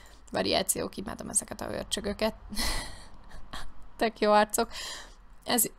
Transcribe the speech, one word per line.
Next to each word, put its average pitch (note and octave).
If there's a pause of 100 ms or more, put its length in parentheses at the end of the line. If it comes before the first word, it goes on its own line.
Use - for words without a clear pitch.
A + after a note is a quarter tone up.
(340)
variációk, F2
imádom -
ezeket -
a -
hörcsögöket. G#3 (840)
<laughs> -
Tök A3+
jó G#3
arcok. G#3+ (720)
Ez - (140)